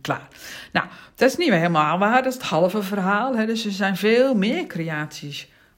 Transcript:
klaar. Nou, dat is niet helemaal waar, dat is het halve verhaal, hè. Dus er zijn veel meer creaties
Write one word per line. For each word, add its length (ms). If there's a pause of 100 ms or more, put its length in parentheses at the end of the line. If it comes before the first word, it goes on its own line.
klaar. 260 (440)
Nou, 160 (280)
dat 140
is 80
niet 120
helemaal 480
waar, 260
dat 100
is 60
het 80
halve 360
verhaal, 520
hè. 100
Dus 200
er 60
zijn 260
veel 380
meer 320
creaties 840 (260)